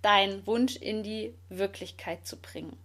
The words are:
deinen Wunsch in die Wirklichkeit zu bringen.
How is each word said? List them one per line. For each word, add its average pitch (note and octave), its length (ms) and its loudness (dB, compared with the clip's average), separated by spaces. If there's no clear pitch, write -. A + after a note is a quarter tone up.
deinen G3 460 4
Wunsch A#3+ 300 2
in G#3+ 260 -4
die A3 320 -8
Wirklichkeit F#3 760 -6
zu - 120 -12
bringen. - 480 -12